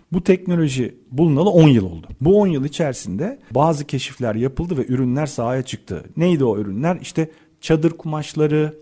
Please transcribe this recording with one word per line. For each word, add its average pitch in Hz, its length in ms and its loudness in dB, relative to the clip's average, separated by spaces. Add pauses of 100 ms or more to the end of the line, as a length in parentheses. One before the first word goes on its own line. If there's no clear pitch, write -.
(120)
bu 180 120 -2
teknoloji 170 680 0 (160)
bulunalı 156 400 2
on 165 180 8
yıl 117 180 6
oldu. 85 200 -12 (140)
Bu 190 200 4
on 202 60 2
yıl 143 180 -2
içerisinde 147 720 -6 (120)
bazı 143 360 0
keşifler 123 480 -6
yapıldı 135 440 -4
ve 127 80 -2
ürünler 127 400 -2
sahaya 127 360 -4
çıktı. - 420 -12 (120)
Neydi 165 280 2
o 104 140 0
ürünler? 110 440 -4
İşte 160 280 -4 (300)
çadır 160 300 2
kumaşları, 151 920 -2